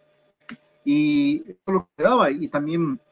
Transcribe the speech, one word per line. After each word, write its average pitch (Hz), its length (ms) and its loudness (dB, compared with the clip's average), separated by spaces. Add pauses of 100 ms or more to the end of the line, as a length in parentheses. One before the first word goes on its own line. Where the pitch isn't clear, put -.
(840)
Y 294 640 2
eso - 260 -8
lo 190 220 -2
que 147 80 -8
daba, 208 280 4
y 151 180 -6
también 151 520 -4 (120)